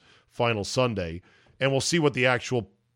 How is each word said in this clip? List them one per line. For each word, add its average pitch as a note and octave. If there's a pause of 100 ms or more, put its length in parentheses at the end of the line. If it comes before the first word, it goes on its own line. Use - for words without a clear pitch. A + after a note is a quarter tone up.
(280)
final A2+
Sunday, G2 (400)
and C3+
we'll C3+
see E3+
what D3
the B2
actual, B2 (260)